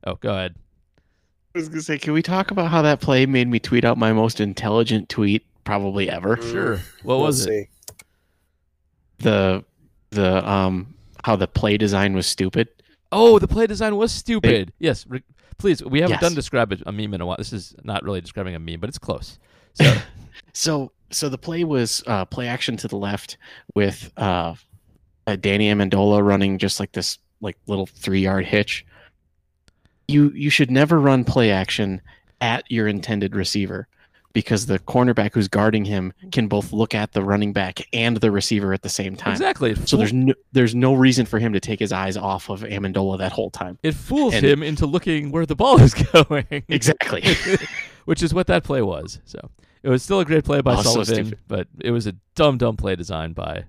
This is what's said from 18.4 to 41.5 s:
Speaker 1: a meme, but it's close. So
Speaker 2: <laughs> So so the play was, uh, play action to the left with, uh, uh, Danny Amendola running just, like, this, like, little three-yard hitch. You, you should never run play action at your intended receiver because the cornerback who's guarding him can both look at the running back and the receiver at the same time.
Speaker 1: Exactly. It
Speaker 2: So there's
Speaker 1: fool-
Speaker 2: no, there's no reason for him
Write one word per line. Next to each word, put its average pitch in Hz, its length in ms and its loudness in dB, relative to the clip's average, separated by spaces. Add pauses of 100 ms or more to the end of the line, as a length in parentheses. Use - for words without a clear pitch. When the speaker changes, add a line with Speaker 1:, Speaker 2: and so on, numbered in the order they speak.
Speaker 1:
a 82 40 -10
meme, 82 220 -10
but 104 80 -8
it's 131 100 -12
close. - 400 -10 (360)
So 143 180 4 (320)
Speaker 2:
<laughs> - 300 -20
So 143 380 -4 (200)
so - 160 -4
the 131 100 -6
play 170 260 -4
was, 131 420 -2
uh, 104 180 -2
play 123 240 -8
action 120 300 -6
to 110 100 -10
the 110 80 -6
left 101 400 -8 (380)
with, 101 420 -2
uh, 87 380 -2 (720)
uh, 104 100 -2
Danny 104 360 2
Amendola 101 520 4
running 98 340 2
just, - 220 -2
like, 101 120 -6
this, - 260 -6 (220)
like, 101 160 -10 (100)
little 98 200 -4
three-yard 95 600 0
hitch. - 380 -2 (1200)
You, 147 260 6
you 143 160 -2
should 139 200 2
never 151 280 4
run 135 260 4
play 117 260 4
action 95 500 -2 (400)
at 120 300 -2
your 110 180 0
intended 101 480 -4
receiver 95 500 -4 (460)
because 107 340 0
the 185 140 0
cornerback 117 540 2
who's 107 140 2
guarding 107 360 2
him 95 280 -4 (200)
can 110 160 0
both 101 240 -2
look 107 220 0
at 107 180 -4
the 104 100 -2
running 101 300 0
back 95 280 -4 (120)
and 117 240 0
the 110 140 2
receiver 101 420 0
at 98 100 -4
the 196 60 -8
same 190 260 -6
time. - 180 -4
Speaker 1:
Exactly. 240 400 -2
It - 160 -4
Speaker 2:
So - 80 2
there's 107 140 2
Speaker 1:
fool- 127 160 0
Speaker 2:
no, 135 80 2 (180)
there's 123 220 4
no 131 200 4
reason 131 320 4
for 113 120 -2
him 113 140 0